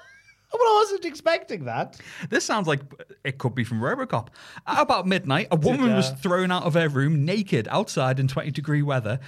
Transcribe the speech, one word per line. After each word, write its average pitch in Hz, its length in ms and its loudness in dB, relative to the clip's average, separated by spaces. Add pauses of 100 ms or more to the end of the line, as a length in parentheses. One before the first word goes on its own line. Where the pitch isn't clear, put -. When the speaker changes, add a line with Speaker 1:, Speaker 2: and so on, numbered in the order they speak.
(580)
Speaker 1:
Well, 466 100 6
I 427 160 6
wasn't 392 200 -2
expecting 311 640 -2
that. 127 340 -6 (300)
Speaker 2:
This 269 140 0
sounds 214 220 -2
like 143 140 0 (440)
it 135 140 -6
could 117 160 -2
be 127 100 0
from 110 160 -4
RoboCop. 165 480 -4 (380)
At - 140 2
about 214 260 2
midnight, 185 440 0
a 175 60 4
woman 240 380 4
was 190 160 4
Speaker 1:
Ta-da. 135 100 -8
Speaker 2:
thrown 180 300 2
out 180 140 0
of 160 100 2
her 165 140 4
room 143 360 2
naked 175 460 0
outside 131 480 0
in 135 100 2
twenty 143 220 -4
degree 147 320 0
weather, 127 460 -2